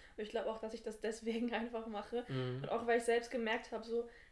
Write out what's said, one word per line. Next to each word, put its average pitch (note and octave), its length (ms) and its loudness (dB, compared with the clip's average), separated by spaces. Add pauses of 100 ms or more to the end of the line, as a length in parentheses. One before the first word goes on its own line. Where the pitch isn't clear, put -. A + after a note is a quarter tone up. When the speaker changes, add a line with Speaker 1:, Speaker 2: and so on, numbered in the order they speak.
(180)
Speaker 1:
Und A3 40 -4
ich G#3+ 80 -4
glaub A3 160 0
auch, A3 140 -2
dass A3 140 -4
ich A3+ 80 -10
das G#3+ 180 -6
deswegen A3+ 500 0
<laughs> A#3+ 40 0
einfach A3+ 320 -2
mache. A3+ 420 -4
Speaker 2:
Mhm. B2+ 340 0
Speaker 1:
Und - 80 -4
auch, A#3 160 2
weil A#3 120 6
ich A#3+ 60 2
selbst A#3 260 4
gemerkt A3+ 420 0
hab, A3 140 -4
so, A#3 200 0 (240)